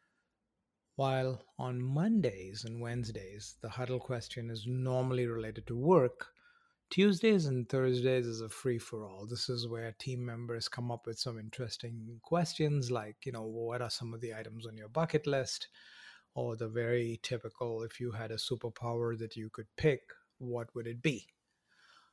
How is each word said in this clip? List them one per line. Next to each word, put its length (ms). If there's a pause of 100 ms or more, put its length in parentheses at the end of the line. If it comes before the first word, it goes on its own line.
(960)
While 460 (160)
on 240
Mondays 840
and 160
Wednesdays, 800
the 80
huddle 320
question 480
is 180
normally 600
related 400
to 100
work, 560 (560)
Tuesdays 560
and 240
Thursdays 580
is 140
a 80
free-for-all. 760
This 220
is 180
where 280
team 320
members 420
come 240
up 160
with 100
some 220
interesting 840
questions 680
like, 340
you 60
know, 140
"What 360
are 80
some 240
of 60
the 140
items 340
on 80
your 140
bucket 360
list?" 440 (640)
Or 240
the 100
very 560
typical, 600
"If 180
you 100
had 200
a 40
superpower 840
that 180
you 120
could 280
pick, 240 (360)
what 380
would 100
it 160
be?" 280 (840)